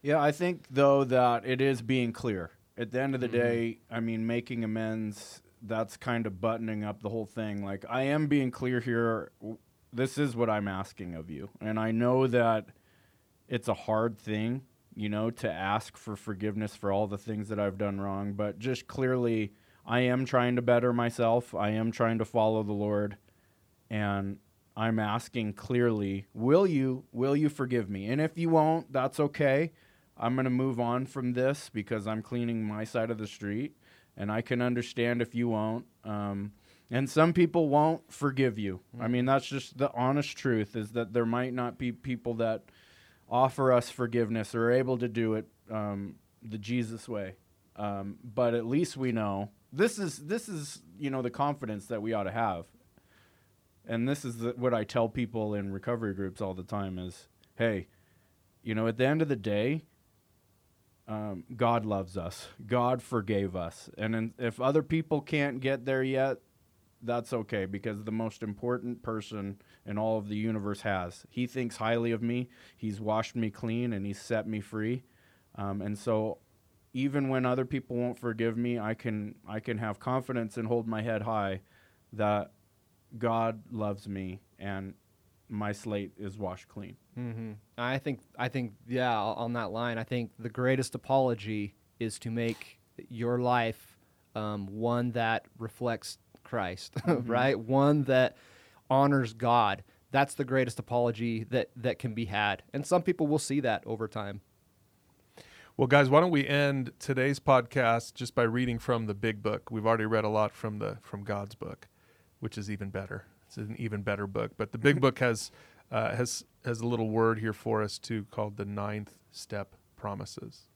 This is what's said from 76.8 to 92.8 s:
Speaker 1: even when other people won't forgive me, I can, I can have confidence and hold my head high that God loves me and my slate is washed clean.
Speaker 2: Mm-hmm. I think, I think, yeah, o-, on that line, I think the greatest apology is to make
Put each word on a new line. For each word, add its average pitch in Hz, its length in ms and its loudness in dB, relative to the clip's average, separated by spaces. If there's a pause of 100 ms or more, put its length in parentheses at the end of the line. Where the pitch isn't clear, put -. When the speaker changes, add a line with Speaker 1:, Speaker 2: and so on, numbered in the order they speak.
Speaker 1:
even 135 360 0
when 131 180 2
other 127 180 2
people 127 320 -4
won't 120 220 -2
forgive 113 380 0
me, 120 220 0
I 110 160 -2
can, 104 400 -4 (140)
I 104 120 -6
can 113 180 -4
have 110 200 -4
confidence 127 580 -2
and 110 120 -4
hold 117 180 0
my 113 160 -2
head 110 200 -2
high 101 400 -2 (500)
that 104 400 0 (680)
God 113 440 0 (100)
loves 104 360 -4
me 95 320 -6 (180)
and 95 360 -8 (540)
my 104 240 -4
slate 101 460 -6
is 98 200 -10
washed 92 300 -6
clean. 95 280 -14 (220)
Speaker 2:
Mm-hmm. 113 340 -8 (260)
I 127 200 -2
think, 135 220 -6 (180)
I 123 100 -2
think, 120 260 -4 (140)
yeah, 123 320 0
o-, 104 140 0
on 117 200 -4
that 110 180 -4
line, 117 260 -2
I 113 60 -4
think 120 340 -4
the 117 100 -8
greatest 127 460 0
apology 110 800 0 (240)
is 113 220 -4
to 120 100 -8
make 117 480 -4 (300)